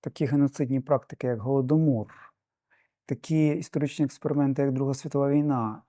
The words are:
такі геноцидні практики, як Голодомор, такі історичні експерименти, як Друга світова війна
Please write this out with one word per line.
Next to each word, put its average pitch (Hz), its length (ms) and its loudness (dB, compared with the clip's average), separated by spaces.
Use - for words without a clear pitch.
такі 147 260 -4
геноцидні 139 540 0
практики, - 460 -2
як 120 140 -2
Голодомор, 135 920 0
такі 156 420 0
історичні 147 560 -2
експерименти, 139 580 -2
як 139 100 0
Друга 135 220 -2
світова 139 360 -2
війна 135 580 0